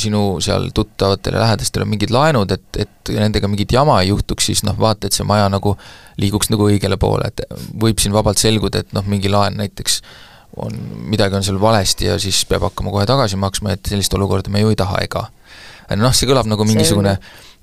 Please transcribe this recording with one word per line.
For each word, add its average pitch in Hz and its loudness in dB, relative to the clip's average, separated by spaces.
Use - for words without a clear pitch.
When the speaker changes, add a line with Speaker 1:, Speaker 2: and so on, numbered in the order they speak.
Speaker 1:
sinu 104 0
seal 95 -2
tuttavatel 98 -2
ja 107 2
lähedastel 104 -2
on 104 -2
mingid 104 -2
laenud, 127 2
et, - -4
et - -10
nendega 107 0
mingit 101 -2
jama 135 4
ei 95 2
juhtuks, - -2
siis 98 -2
noh, 95 0
vaata, 104 0
et - -2
see 104 -4
maja 101 4
nagu 98 0
liiguks 101 0
nagu 104 2
õigele 98 0
poole, - 0
et - -10
võib 110 2
siin 101 0
vabalt 104 2
selguda, 101 0
et - -14
noh, 101 -2
mingi 98 0
laen 101 0
näiteks - -6
on, - -8
midagi 101 0
on 98 0
seal 98 -2
valesti 101 2
ja 92 0
siis 95 -2
peab 92 0
hakkama 98 -6
kohe 101 2
tagasi 113 0
maksma, 98 -2
et - -8
sellist 98 0
olukorda 98 0
me 101 2
ju 110 4
ei 104 0
taha, 95 0
ega. - -6
Noh, 123 4
see 120 0
kõlab 123 4
nagu 107 0
Speaker 2:
See 107 2
on - -
Speaker 1:
mingisugune, 101 2